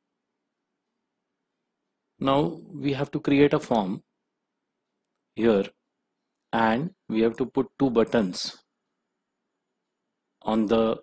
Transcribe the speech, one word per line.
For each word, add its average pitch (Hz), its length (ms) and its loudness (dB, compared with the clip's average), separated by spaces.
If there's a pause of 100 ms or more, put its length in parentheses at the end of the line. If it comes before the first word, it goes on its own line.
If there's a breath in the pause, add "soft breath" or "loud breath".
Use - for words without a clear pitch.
(2250)
Now 151 420 0 (120)
we 143 220 -4
have 139 180 -4
to 147 80 -6
create 143 320 4
a 151 80 0
form 104 420 -2 (1300)
here 107 300 2 (880)
and 113 380 0 (180)
we 110 120 -2
have 113 160 0
to 127 100 -4
put 127 200 -2 (120)
two 135 120 0
buttons 110 680 0 (1900)
on 110 240 0
the 113 360 0